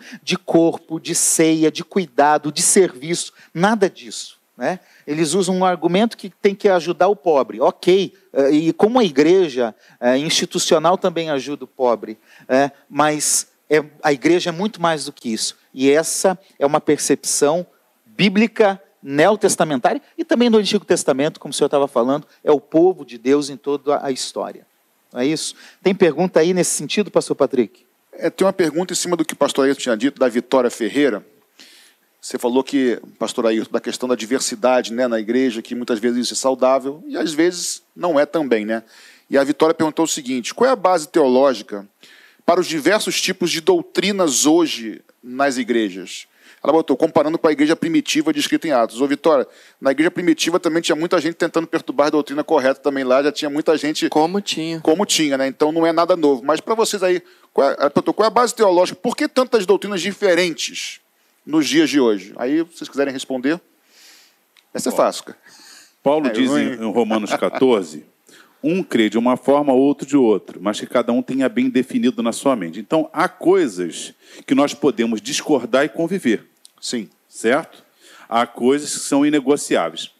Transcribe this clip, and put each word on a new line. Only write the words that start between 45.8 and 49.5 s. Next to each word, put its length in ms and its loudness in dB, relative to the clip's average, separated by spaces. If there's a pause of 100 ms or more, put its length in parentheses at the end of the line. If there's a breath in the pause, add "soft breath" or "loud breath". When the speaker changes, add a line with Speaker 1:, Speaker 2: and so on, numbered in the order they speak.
Speaker 2:
Ela 120 0
botou, 240 2
comparando 420 0
com 80 0
a 60 4
igreja 240 2
primitiva 560 0
descrita 340 -4
em 60 -2
Atos. 280 0
Ô, 60 2
Vitória, 400 2 (340 soft breath)